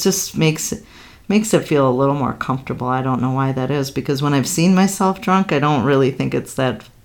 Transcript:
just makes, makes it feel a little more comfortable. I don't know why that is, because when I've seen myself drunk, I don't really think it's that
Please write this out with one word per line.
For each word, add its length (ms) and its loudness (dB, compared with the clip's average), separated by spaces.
just 340 -2
makes, 380 0
makes 240 0
it 120 4
feel 220 2
a 100 2
little 180 2
more 180 -2
comfortable. 540 -6
I 140 -2
don't 200 -2
know 100 0
why 220 0
that 180 -2
is, 180 -2
because 320 -4
when 120 0
I've 140 2
seen 280 4
myself 460 2
drunk, 320 2
I 60 2
don't 260 2
really 260 4
think 220 -4
it's 220 -4
that 280 -2